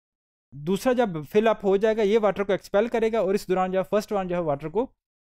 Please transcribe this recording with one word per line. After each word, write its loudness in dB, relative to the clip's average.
दूसरा -2
जब 0
फिल 2
अप 2
हो 2
जाएगा 2
ये 4
वाटर 0
को 0
एक्सपेल 0
करेगा 0
और 0
इस -6
दौरान 0
जो -2
है 0
फर्स्ट -2
वन -2
जो -4
है -2
वाटर -4
को -2